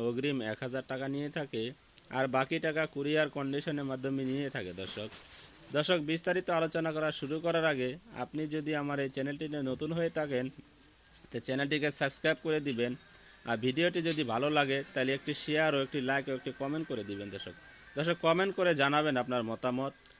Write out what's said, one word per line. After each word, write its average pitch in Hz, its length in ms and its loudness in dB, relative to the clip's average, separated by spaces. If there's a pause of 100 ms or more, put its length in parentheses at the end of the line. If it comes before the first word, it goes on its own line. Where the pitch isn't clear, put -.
অগ্রিম 131 300 2 (120)
এক 107 140 -2
হাজার 131 260 -4
টাকা 131 240 -2
নিয়ে 143 240 -2
থাকে, 135 240 -2 (560)
আর 135 80 4 (100)
বাকি 135 300 2
টাকা 156 160 2 (120)
কুরিয়ার 147 420 2
কন্ডিশনের 143 540 -2
মাধ্যমে 135 400 -2
নিয়ে 139 240 0
থাকে। 92 260 -4
দর্শক, 104 280 -6 (680)
দর্শক, 170 220 4 (120)
বিস্তারিত 175 380 0 (100)
আলোচনা 160 380 0
করা 156 120 0 (120)
শুরু 147 240 -2
করার 165 280 4
আগে 127 180 0 (320)
আপনি 147 200 -4 (120)
যদি 156 180 -2 (100)
আমার 143 220 -2
এই 135 120 -2
চ্যানেলটিতে 147 420 -4 (120)
নতুন 147 220 -2
হয়ে 165 260 2
থাকেন, 139 260 0 (840)
তো - 80 -8 (100)
চ্যানেলটিকে 143 420 2 (120)
সাবস্ক্রাইব 151 460 2
করে 156 120 2 (100)
দিবেন, 120 240 0 (560)
আর 117 160 2
ভিডিওটি 151 440 2
যদি 156 140 2 (100)
ভালো 127 160 2 (100)
লাগে 139 200 2 (140)
তাহলে 131 260 2
একটি 147 140 -6 (100)
শেয়ার 156 340 4
ও - 100 4
একটি 147 120 -4 (100)
লাইক 135 200 2
ও 135 100 -2
একটি 131 120 -4 (100)
কমেন্ট 151 300 -2
করে 117 180 -2
দিবেন। 101 260 -4
দর্শক, 92 200 -8 (420)
দর্শক, 160 200 2 (100)
কমেন্ট 180 320 4
করে 180 120 6 (120)
জানাবেন 147 400 4
আপনার 123 280 0
মতামত। 127 420 -2 (280)